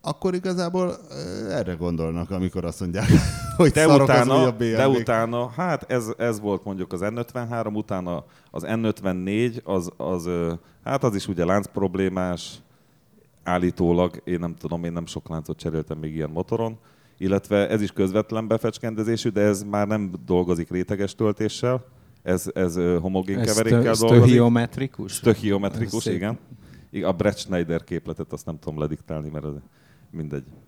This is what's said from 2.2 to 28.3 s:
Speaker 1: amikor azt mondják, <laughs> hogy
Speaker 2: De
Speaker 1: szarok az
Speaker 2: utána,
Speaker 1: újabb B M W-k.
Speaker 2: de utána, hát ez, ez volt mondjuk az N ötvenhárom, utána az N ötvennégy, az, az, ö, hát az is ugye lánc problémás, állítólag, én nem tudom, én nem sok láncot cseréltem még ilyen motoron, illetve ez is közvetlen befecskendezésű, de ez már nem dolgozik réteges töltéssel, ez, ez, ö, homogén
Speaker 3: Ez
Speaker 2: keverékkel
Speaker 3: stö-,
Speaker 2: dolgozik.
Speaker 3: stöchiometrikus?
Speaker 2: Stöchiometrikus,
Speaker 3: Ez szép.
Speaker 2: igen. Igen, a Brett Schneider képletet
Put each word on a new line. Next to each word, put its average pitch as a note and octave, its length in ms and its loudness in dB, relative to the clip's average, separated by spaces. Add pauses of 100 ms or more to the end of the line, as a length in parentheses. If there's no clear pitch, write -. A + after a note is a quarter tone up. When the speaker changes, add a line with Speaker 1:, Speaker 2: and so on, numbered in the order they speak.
Speaker 1:
amikor F#2 340 -4
azt E2 140 -6
mondják, F#2 260 -4 (300)
<laughs> - 220 -8
hogy D#3 140 8
Speaker 2:
De D3+ 100 4
Speaker 1:
szarok C#3+ 280 8
az B2+ 60 8
Speaker 2:
utána, B2+ 240 6
Speaker 1:
újabb B2 180 4
B A#2 40 -4
M - 20 2
W-k. A2+ 120 2
Speaker 2:
de A2+ 120 4
utána, A#2+ 600 2
hát D3+ 440 -4
ez, A#2 260 -2
ez A2+ 220 -2
volt G2+ 240 -2
mondjuk F#2+ 300 -6
az F2 60 -6
N G#2 180 -4
ötvenhárom, A#2 580 -6
utána F2+ 480 -4 (280)
az D#2+ 100 -8
N A2+ 220 -2
ötvennégy, G#2 800 -2
az, F2+ 340 -2
az, E2+ 280 -4
ö, E2+ 280 -2 (300)
hát C3+ 200 -2
az A2 120 2
is F#2+ 120 -4
ugye F2 180 -2
lánc G2 220 2
problémás, F#2 960 -2 (800)
állítólag, F2+ 800 2
én F2 160 -4
nem E2+ 160 -6
tudom, E2+ 280 -6
én E2+ 80 -6
nem E2+ 140 -6
sok - 240 -12
láncot D#2+ 280 -8
cseréltem D#2 400 -6
még D#2 180 -8
ilyen D#2 140 -4
motoron, A2+ 480 -4 (400)
illetve G2 520 2
ez G#2+ 120 2
is G2 100 -2
közvetlen G#2+ 560 0
befecskendezésű, A2+ 840 -2
de G#2 120 0
ez G#2 220 2
már G#2 240 0
nem G#2 240 -2 (140)
dolgozik F2 440 2
réteges F#2+ 460 -4
töltéssel, A2 680 -2 (380)
ez, F2+ 300 0
ez, F2 220 0
ö, F2 260 2
homogén F#2+ 380 -2
Speaker 3:
Ez A2+ 80 0
Speaker 2:
keverékkel A2+ 460 4
Speaker 3:
stö-, A2 120 2
Speaker 2:
dolgozik. A#2 180 10
Speaker 3:
stöchiometrikus? A#2+ 880 4
Speaker 2:
Stöchiometrikus, G2+ 800 2
Speaker 3:
Ez A2+ 80 -2
szép. G#2 140 -4
Speaker 2:
igen. G#2 220 -4 (520)
Igen, F2+ 200 -2
a - 20 0
Brett G2 260 0
Schneider E2+ 460 -2
képletet E2 500 -8